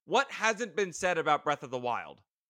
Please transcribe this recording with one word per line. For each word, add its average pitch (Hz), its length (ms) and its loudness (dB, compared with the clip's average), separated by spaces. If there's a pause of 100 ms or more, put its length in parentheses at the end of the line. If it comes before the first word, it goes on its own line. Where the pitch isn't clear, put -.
what 254 260 2
hasn't 214 460 -2
been 185 160 0
said 180 260 0
about 147 240 4
Breath 147 220 0
of 123 60 -10
the 127 80 -4
Wild? 101 420 -4 (300)